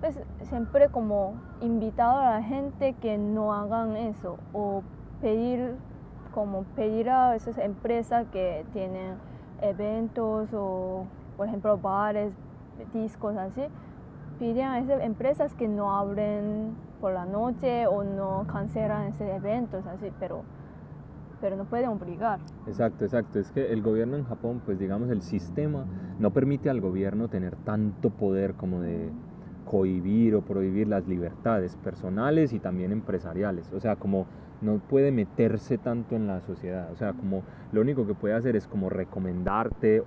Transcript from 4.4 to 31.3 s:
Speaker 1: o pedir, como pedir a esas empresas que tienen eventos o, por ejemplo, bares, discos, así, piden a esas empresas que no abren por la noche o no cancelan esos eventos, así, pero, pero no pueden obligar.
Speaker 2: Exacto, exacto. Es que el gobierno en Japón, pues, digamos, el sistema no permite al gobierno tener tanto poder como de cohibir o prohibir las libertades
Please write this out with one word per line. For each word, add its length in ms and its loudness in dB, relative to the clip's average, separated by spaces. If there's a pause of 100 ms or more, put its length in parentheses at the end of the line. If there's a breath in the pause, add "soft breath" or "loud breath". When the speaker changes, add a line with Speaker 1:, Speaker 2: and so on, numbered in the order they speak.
Speaker 1:
o 300 0 (380)
pedir, 560 0 (580)
como 300 -2 (120)
pedir 340 2
a 260 6
esas 220 -6
empresas 760 0
que 400 -2
tienen 420 -6 (460 loud breath)
eventos 920 0
o, 520 -2 (320)
por 100 -2
ejemplo, 320 2
bares, 540 2 (600)
discos, 440 -2
así, 260 -4 (760 loud breath)
piden 280 0
a 140 0
esas 220 2
empresas 520 2
que 140 0
no 280 2
abren 800 0 (240)
por 120 0
la 120 -2
noche 640 0
o 160 4
no 500 -2
cancelan 560 0
esos 200 -6
eventos, 580 -2
así, 340 -8
pero, 220 -6 (1000 loud breath)
pero 160 0
no 80 -4
pueden 260 0
obligar. 480 -2 (280)
Speaker 2:
Exacto, 380 0
exacto. 360 0
Es 100 -4
que 220 0
el 100 2
gobierno 340 2
en 80 -2
Japón, 400 -4
pues, 140 0
digamos, 320 0
el 120 2
sistema 640 -2 (360 loud breath)
no 120 6
permite 380 4
al 100 2
gobierno 480 2
tener 280 -2
tanto 540 2
poder 440 2
como 260 -2
de 300 -2 (540 loud breath)
cohibir 720 4
o 60 4
prohibir 460 2
las 200 2
libertades 680 0